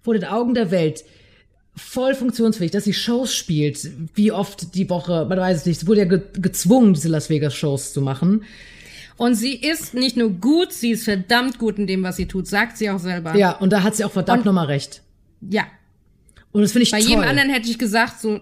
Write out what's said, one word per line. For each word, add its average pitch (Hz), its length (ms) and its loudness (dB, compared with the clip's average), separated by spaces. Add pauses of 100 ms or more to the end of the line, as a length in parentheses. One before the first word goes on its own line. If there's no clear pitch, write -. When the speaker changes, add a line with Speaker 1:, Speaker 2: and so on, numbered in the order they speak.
Speaker 1:
vor 226 120 -2
den 185 120 0
Augen 240 280 -2
der 214 180 0
Welt 160 320 0 (720)
voll 262 400 -2
funktionsfähig, 220 560 0
dass 202 120 -2
sie 208 100 0
Shows 240 400 -2
spielt, 147 560 -2 (260)
wie 208 160 4
oft 175 440 -8
die 185 140 -2
Woche, 175 400 -2
man 185 80 0
weiß 185 220 0
es - 60 -8
nicht, 170 140 0
sie 160 80 -4
wurde 208 140 4
ja 196 40 2
ge-, 175 160 2 (200)
gezwungen, 202 540 4
diese 147 120 -2
Las 156 220 -2
Vegas 151 260 0
Shows 139 380 -4
zu 143 80 -2
machen. 165 420 2 (720)
Speaker 2:
Und 240 200 2
sie 240 200 -2
ist 302 380 -4
nicht 247 240 -2
nur 226 140 2
gut, 294 420 0
sie 233 180 -2
ist 208 140 -2
verdammt 240 540 0
gut 214 200 -2
in 202 80 -2
dem, 190 160 -2
was 185 140 -6
sie 185 100 -4
tut, 190 200 -6
sagt 220 300 -2
sie 214 120 -2
auch 190 100 -2
selber. 175 360 -6
Speaker 1:
Ja, 190 160 4
und 190 200 0
da 196 120 2
hat 214 120 0
sie 214 80 -2
auch 202 80 -4
verdammt 233 300 0
Speaker 2:
Und 202 60 -4
Speaker 1:
nochmal 180 200 2
recht. - 340 -6 (480)
Speaker 2:
Ja. 208 160 -2 (880)
Speaker 1:
Und 208 100 2
das 202 100 4
finde 240 120 4
ich - 80 4
Speaker 2:
Bei 214 80 0
Speaker 1:
toll. 226 100 4
Speaker 2:
jedem 202 140 4
anderen 277 260 2
hätte 240 200 -2
ich 226 100 -4
gesagt, 233 400 0
so, 214 220 -4